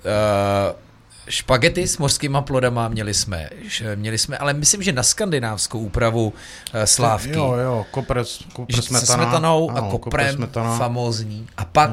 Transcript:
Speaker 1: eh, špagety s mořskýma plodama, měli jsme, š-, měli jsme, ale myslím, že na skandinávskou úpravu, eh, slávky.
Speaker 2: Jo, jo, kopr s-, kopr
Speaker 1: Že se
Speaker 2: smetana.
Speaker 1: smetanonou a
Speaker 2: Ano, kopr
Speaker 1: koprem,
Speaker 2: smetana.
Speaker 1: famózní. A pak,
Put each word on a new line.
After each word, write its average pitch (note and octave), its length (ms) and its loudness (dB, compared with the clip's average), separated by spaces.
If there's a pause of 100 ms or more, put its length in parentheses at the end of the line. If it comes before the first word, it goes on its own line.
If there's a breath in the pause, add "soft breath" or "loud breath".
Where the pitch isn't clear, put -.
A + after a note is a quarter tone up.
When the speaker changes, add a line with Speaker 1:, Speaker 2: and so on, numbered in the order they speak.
Speaker 1:
eh, G2+ 680 2 (560)
špagety E3+ 580 2
s - 100 -2
mořskýma C#3 440 0
plodama, B2 460 0
měli G#2+ 260 -4
jsme, F2 360 -4 (180)
š-, A2 280 -6
měli A2 220 -4
jsme, C3 200 -2
ale C#3+ 160 0
myslím, D3+ 300 2
že F#3+ 80 2
na B2 120 0
skandinávskou A#2+ 760 -2
úpravu, A2+ 540 0 (400 loud breath)
eh, A2 140 0
slávky. A#2 500 2
Speaker 2:
Jo, C#3 160 2 (100)
jo, A#2+ 280 -2
kopr C3 280 -2
s-, - 240 -8 (100)
kopr B2 220 -4
Speaker 1:
Že A2+ 60 2
se - 60 -6
Speaker 2:
smetana. A#2+ 360 2
Speaker 1:
smetanonou D#3+ 480 4
a - 20 -6
Speaker 2:
Ano, A2 160 -2
kopr A#2 140 -4
Speaker 1:
koprem, C#3 320 0
Speaker 2:
smetana. A#2 420 -2
Speaker 1:
famózní. A#2 720 -4 (100)
A - 80 -4
pak, D3+ 280 4